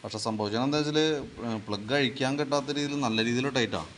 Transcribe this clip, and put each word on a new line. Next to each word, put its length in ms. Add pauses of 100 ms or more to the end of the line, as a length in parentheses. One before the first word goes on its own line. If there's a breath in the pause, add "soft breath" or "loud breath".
പക്ഷേ 240
സംഭവിച്ചാൽ 400
എന്താ 140
വെച്ചാൽ, 180 (480)
ഏഹ്, 200
പ്ലഗ് 320
അഴിക്കാൻ 420
കിട്ടാത്ത 280 (100)
രീതിയിൽ 280
നല്ല 120 (100)
രീതിയിൽ 200 (100)
ടൈറ്റാണ്. 400